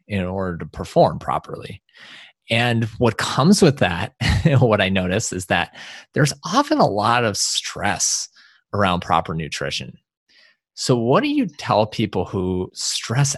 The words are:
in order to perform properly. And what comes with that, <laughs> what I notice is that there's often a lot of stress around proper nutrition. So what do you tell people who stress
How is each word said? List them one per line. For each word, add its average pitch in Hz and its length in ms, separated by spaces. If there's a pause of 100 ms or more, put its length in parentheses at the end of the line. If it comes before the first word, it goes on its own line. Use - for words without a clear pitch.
in 98 180
order 92 340
to 85 80
perform 101 520
properly. - 640 (680)
And 117 340 (140)
what 113 180
comes 175 460
with 143 160
that, 87 340 (320)
<laughs> 143 160
what 107 220
I 95 80
notice 95 420
is 92 140
that 87 280 (380)
there's 147 220 (100)
often 285 360
a 170 60
lot 110 380
of 101 140
stress - 920 (460)
around 92 260
proper 82 340
nutrition. 71 600 (800)
So - 220
what 123 260
do 302 60
you 285 180
tell 107 400
people 101 380
who 92 480
stress - 640